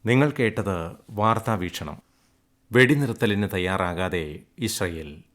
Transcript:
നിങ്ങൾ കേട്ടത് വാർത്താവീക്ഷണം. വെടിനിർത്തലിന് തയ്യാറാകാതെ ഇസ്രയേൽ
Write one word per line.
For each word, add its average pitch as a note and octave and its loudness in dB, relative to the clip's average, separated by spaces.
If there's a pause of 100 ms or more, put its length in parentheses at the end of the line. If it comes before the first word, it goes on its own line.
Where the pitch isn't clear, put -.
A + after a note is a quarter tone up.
നിങ്ങൾ C3 4
കേട്ടത് G#2+ -2 (340)
വാർത്താവീക്ഷണം. G#2+ -2 (720)
വെടിനിർത്തലിന് A#2+ 4
തയ്യാറാകാതെ F#2 -2 (360)
ഇസ്രയേൽ E2+ -4 (240)